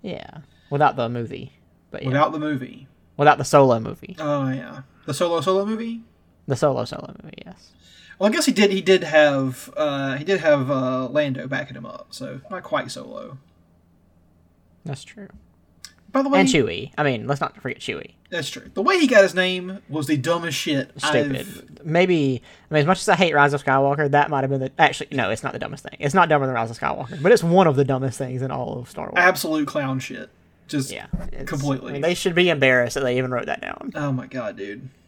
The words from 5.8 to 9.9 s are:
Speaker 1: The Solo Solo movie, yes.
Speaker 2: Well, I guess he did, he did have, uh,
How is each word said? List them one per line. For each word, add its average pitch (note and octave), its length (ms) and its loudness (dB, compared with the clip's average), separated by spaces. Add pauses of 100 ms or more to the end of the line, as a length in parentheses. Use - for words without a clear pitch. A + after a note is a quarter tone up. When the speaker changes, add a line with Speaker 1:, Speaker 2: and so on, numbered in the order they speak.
Speaker 1:
The C3+ 80 0
Solo B2+ 300 0
Solo - 360 -12
movie, - 240 -20
yes. - 260 -20 (480)
Speaker 2:
Well, G3+ 100 4
I A3 40 0
guess D#4 120 0
he C4+ 80 2
did, G3 180 4
he F#3+ 100 0
did F#3 220 4
have, C#3+ 720 4
uh, C#3 400 -2